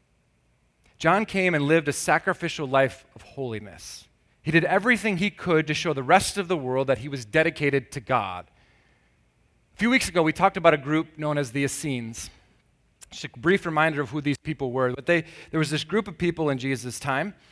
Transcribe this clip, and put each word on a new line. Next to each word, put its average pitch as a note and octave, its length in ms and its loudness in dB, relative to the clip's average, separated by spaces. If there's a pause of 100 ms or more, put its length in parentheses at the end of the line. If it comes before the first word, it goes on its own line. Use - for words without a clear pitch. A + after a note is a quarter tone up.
(960)
John F#3+ 280 2
came F#3 280 0
and D3 120 2
lived D3+ 240 4
a C3+ 40 0
sacrificial E3 720 -2
life C3 480 2
of - 100 -20
holiness. G#2+ 840 -12 (340)
He D#3+ 100 -4
did D#3+ 120 4
everything G3 540 2
he G3 120 0
could D#3+ 380 0
to D3+ 60 -2
show D#3+ 180 -2
the C#3 100 -2
rest F3 360 4
of F#3+ 100 -4
the F3+ 100 0
world C3 300 -2
that C3 120 2
he C#3 100 -10
was C3 160 -8
dedicated D3 640 0
to C#3+ 80 -10
God. G2 480 -2 (1300)
A - 40 -20
few A3 120 0
weeks B3+ 180 2
ago, F3 160 2
we D#3 80 2
talked F#3 240 2
about E3 180 6
a D3+ 40 4
group D#3 400 -2
known D3+ 200 -2
as C3+ 140 -4
the C#3 140 -2
Essenes. B2 640 -6 (800)
Just - 120 -16
a D3+ 60 -10
brief E3+ 360 0
reminder D#3 360 0
of B2 100 -6
who D3+ 100 -6
these C#3+ 160 0
people C#3 340 -6
were. B2+ 220 0
But C3 140 -12
they, E3+ 160 4 (260)
there - 80 -4
was D#3 140 0
this D3+ 120 -2
group - 240 -2
of F3 100 -16
people E3 320 -2
in C3+ 100 -2
Jesus' B2 400 -4
time C#3 340 -4 (180)